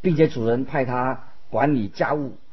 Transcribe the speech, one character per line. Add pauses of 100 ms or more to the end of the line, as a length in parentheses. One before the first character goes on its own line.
并
且
主
人
派
他 (200)
管
理
家
务 (180)